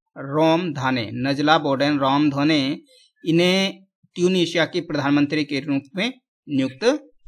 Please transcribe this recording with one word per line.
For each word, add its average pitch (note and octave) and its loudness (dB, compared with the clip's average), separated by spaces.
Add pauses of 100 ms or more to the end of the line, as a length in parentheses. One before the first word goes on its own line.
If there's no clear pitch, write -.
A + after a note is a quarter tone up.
(180)
रोम D#3+ 0
धाने, B2+ -4
नजला C#3+ 2
बोडेन C#3+ 0
रोम C#3+ 2
धाने, C#3+ 0 (460)
इन्हें F#3 0 (300)
ट्यूनीशिया F3 0
की F3 -4
प्रधानमंत्री D3 0
के C#3+ -6
रूप C#3 -4 (120)
में A#3 -4 (360)
नियुक्त C#3+ -2 (160)